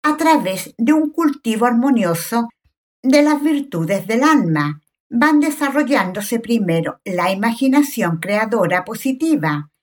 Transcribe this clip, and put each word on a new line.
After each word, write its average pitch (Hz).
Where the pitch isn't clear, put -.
a 302
través 196
de 233
un 311
cultivo 240
armonioso 233
de 285
las 294
virtudes 196
del 226
alma. 160
Van 294
desarrollándose 240
primero 175
la 180
imaginación 233
creadora 196
positiva 254